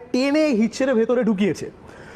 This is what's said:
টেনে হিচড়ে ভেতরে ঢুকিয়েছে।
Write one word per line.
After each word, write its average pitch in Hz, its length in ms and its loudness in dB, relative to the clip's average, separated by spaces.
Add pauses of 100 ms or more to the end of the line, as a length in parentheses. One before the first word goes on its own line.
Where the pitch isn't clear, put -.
(120)
টেনে 277 340 2
হিচড়ে 254 480 0
ভেতরে 233 300 2
ঢুকিয়েছে। 196 480 -2 (440)